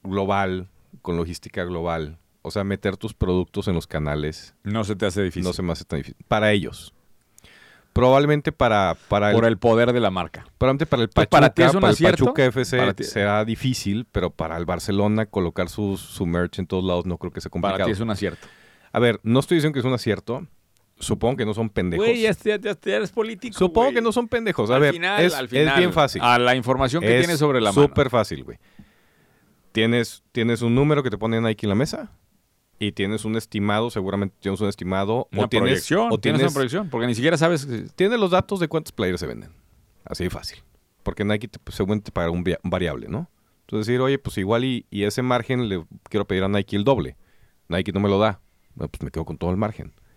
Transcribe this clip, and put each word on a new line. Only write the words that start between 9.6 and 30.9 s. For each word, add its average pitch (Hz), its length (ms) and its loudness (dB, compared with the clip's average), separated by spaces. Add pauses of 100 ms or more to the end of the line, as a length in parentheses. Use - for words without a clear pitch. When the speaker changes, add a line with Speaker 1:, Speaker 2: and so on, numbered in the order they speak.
Speaker 2:
de 123 80 2
la 107 100 2
marca. 92 360 -6 (100)
Speaker 1:
probablemente 135 300 0
para 123 160 0
el 110 80 0
Speaker 2:
Pues, - 160 2
Speaker 1:
Pachuca, - 40 -20 (100)
Speaker 2:
para 131 140 6
ti - 80 4
es 139 120 6
un 190 80 2
Speaker 1:
para 120 80 6
el - 40 4
Speaker 2:
acierto. 147 300 4
Speaker 1:
Pachuca 151 220 2
F 127 180 0
C 127 140 -2
Speaker 2:
Para 120 160 0
ti - 100 -8
Speaker 1:
será 104 400 0
difícil, 113 680 -2
pero 90 200 -2
para 80 260 -6
el 85 80 -4
Barcelona 101 640 0
colocar 90 420 -2
su, 98 300 -4
su - 260 -8
merch 87 340 -2
en 92 80 -6
todos 92 180 -2
lados 87 200 0
no 87 140 -6
creo 87 140 -10
que - 100 -10
sea 87 80 -12
Speaker 2:
Para 90 100 -6
Speaker 1:
complicado. 98 280 0
Speaker 2:
ti 113 40 0
es 98 80 -4
un 113 100 -4
acierto. 98 380 -6 (440)
Speaker 1:
A 120 60 -2
ver, 117 240 2
no 120 180 2
estoy 175 180 0
diciendo 151 160 0
que 135 60 -2
es 113 40 -4
un 131 80 0
acierto. 117 540 -4 (520)
Supongo 113 380 -2
que 117 80 -2
no 107 80 -2
son 110 160 -4
pendejos. 95 380 0
Speaker 2:
Güey, 233 160 2
ya, 220 100 2
ya, 214 260 -2
ya, 202 240 -6
ya 190 140 -2
eres 214 160 -2
político, 220 460 -6
Speaker 1:
Supongo 190 300 4
Speaker 2:
güey. 240 80 0
Speaker 1:
que 233 60 2
no 226 80 2
son 240 160 -2
pendejos. 208 440 -2
A 127 60 4
Speaker 2:
Al 135 40 4
Speaker 1:
ver, 143 140 4
Speaker 2:
final, 180 280 0
Speaker 1:
es, 175 120 2
Speaker 2:
al 131 100 -4
Speaker 1:
es 113 60 -10
bien 139 240 2
Speaker 2:
final, 180 180 2
Speaker 1:
fácil. 143 320 2
Speaker 2:
a 120 140 6
la 123 180 4
información 131 460 0
que 113 160 4
Speaker 1:
Es - 40 6
Speaker 2:
tienes 170 160 0
sobre 139 220 2
la 107 120 4
mano. 143 160 6
Speaker 1:
súper 139 200 2
fácil, 101 360 0
güey. - 140 -16 (1120)
Tienes, 113 500 0 (100)
tienes 117 300 0
un 117 120 2
número 143 280 4